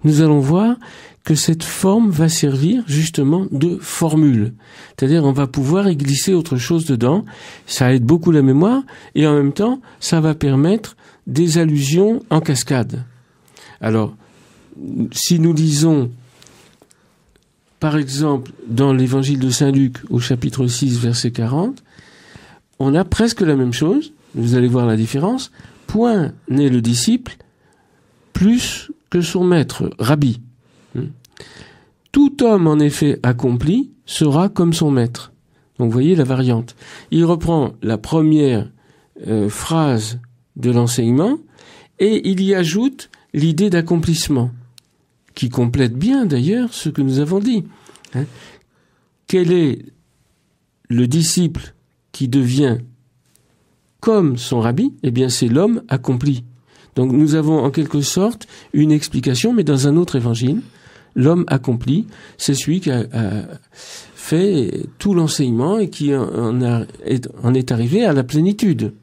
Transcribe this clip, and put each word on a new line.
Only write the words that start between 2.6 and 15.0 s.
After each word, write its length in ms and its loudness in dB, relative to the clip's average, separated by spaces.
justement 640 0
de 280 0
formule. 760 0
C'est-à-dire, 260 2
on 60 4
va 160 0
pouvoir 420 0
y 80 2
glisser 380 0
autre 220 -2
chose 280 -2
dedans. 400 0
Ça 280 2
aide 100 2
beaucoup 280 4
la 100 6
mémoire 400 4
et 140 2
en 60 4
même 180 2
temps, 280 -2
ça 200 0
va 140 2
permettre 640 0
des 300 0
allusions 720 2
en 100 4
cascade. 640 -2
Alors, 360 -2